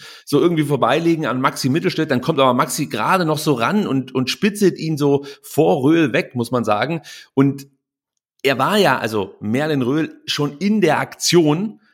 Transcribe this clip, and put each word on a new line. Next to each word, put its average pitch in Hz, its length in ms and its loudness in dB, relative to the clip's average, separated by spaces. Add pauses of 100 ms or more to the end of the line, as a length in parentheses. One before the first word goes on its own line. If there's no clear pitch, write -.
(240)
so - 160 0
irgendwie 165 220 2
vorbeilegen 147 640 0
an 123 160 -2
Maxi 143 260 -2
Mittelstädt. 160 420 -2
Dann 123 120 0
kommt 160 180 -2
aber 127 140 4
Maxi 143 320 -2
gerade 160 400 0
noch 156 100 0
so 151 160 0
ran 139 340 0
und, 131 280 -4
und 127 160 0
spitzelt 202 480 0
ihn 160 180 -4
so 143 300 0 (160)
vor 160 400 0
Röhl 151 320 2
weg, 180 200 -4
muss 120 160 -4
man 120 140 -2
sagen. 117 380 -2 (320)
Und 139 320 2 (760)
er 135 140 0
war 156 220 0
ja, 147 200 4
also 107 420 -4
Merlin 135 420 -2
Röhl, 143 420 -2
schon 147 360 -4
in 208 200 0
der 147 180 2
Aktion, 165 840 0 (120)